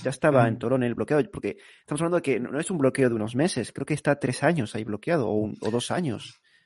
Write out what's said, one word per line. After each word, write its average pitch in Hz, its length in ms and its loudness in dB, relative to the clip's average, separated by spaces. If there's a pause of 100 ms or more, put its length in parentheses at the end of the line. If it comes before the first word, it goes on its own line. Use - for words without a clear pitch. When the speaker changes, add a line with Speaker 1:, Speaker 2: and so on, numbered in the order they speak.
Speaker 1:
Ya - 80 -4
estaba 135 300 4
Speaker 2:
Ujú. 117 80 6
Speaker 1:
en 113 100 0
Tolón 123 260 0
el 120 120 -2
bloqueado, 135 340 2
porque - 280 -6 (240)
estamos 147 200 -4
hablando 170 160 2
de 160 60 -4
que 131 160 0
no, 120 100 -6
no 139 100 -4
es 170 120 -4
un 175 80 -2
bloqueo 131 300 4
de 117 60 0
unos 113 200 -4
meses, 131 360 0
creo - 140 -8
que - 80 -4
está 143 260 0
tres 123 220 -4
años 147 320 0
ahí 110 120 -6
bloqueado, 110 420 -2
o 95 60 0
un, 107 280 -2
o 104 80 -2
dos 120 220 -2
años. 123 480 -4 (260)